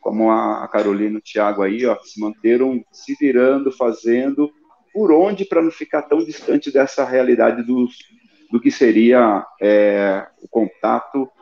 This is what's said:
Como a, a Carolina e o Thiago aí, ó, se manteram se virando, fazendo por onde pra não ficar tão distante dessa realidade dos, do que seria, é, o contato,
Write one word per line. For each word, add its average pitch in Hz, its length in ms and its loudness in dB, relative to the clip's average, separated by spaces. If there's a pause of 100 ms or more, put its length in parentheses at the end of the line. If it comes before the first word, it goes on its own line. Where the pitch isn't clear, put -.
Como 110 300 0
a, 110 320 -2
a - 60 -14
Carolina 104 460 -2
e - 20 -8
o 107 40 -10
Thiago 104 400 -2
aí, 104 240 -2
ó, 113 160 0
se - 180 -20
manteram 120 600 -2 (100)
se - 280 -12
virando, 135 520 2
fazendo 127 760 -2 (440)
por 196 180 0
onde 190 320 2
pra 170 180 0
não 165 80 0
ficar 151 340 -6
tão 151 160 0
distante 147 520 -4
dessa 135 320 0
realidade 123 580 0
dos, 123 360 -2 (520)
do 120 100 0
que 135 120 0
seria, 113 760 4 (160)
é, 101 640 2 (160)
o - 60 -20
contato, 117 840 -4 (120)